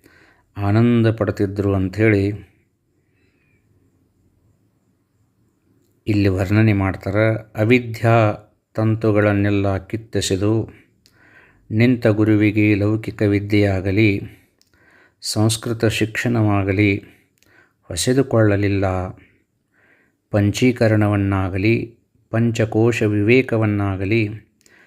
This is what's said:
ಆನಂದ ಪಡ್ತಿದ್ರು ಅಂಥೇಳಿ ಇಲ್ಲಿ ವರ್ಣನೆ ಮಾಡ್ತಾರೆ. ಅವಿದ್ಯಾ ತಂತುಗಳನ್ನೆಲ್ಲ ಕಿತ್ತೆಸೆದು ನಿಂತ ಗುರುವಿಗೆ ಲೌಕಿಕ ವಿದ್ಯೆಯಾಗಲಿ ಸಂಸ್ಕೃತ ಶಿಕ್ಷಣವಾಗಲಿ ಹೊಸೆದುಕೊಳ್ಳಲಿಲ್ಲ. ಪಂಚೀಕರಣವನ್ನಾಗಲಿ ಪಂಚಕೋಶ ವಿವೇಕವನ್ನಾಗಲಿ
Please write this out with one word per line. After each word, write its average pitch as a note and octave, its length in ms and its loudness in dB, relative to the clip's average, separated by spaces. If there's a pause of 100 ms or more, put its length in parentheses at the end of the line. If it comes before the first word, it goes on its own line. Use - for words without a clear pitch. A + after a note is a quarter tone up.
(560)
ಆನಂದ A2+ 500 2
ಪಡ್ತಿದ್ರು G2+ 680 -2
ಅಂಥೇಳಿ G2 540 0 (3750)
ಇಲ್ಲಿ G2+ 220 2
ವರ್ಣನೆ G2+ 440 2
ಮಾಡ್ತಾರೆ. G2 880 -2
ಅವಿದ್ಯಾ A2+ 920 0 (240)
ತಂತುಗಳನ್ನೆಲ್ಲ G#2 1040 0
ಕಿತ್ತೆಸೆದು G#2 920 -4 (1000)
ನಿಂತ A#2 360 2
ಗುರುವಿಗೆ G#2+ 680 2
ಲೌಕಿಕ G#2+ 480 -4
ವಿದ್ಯೆಯಾಗಲಿ G2+ 1000 0 (1000)
ಸಂಸ್ಕೃತ A2+ 640 -2
ಶಿಕ್ಷಣವಾಗಲಿ G#2 1200 0 (800)
ಹೊಸೆದುಕೊಳ್ಳಲಿಲ್ಲ. G2+ 1300 0 (1200)
ಪಂಚೀಕರಣವನ್ನಾಗಲಿ G#2 1700 0 (320)
ಪಂಚಕೋಶ A2+ 720 0
ವಿವೇಕವನ್ನಾಗಲಿ G#2 1300 0 (580)